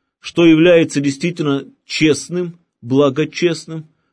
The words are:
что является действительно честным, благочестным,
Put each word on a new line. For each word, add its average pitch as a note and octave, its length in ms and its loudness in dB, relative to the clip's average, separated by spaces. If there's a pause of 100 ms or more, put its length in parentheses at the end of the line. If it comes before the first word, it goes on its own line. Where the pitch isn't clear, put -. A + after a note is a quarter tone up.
(200)
что - 240 -2
является E3 580 4
действительно C#3+ 640 -4 (200)
честным, E3+ 720 -2 (240)
благочестным, D#3 1040 -2 (260)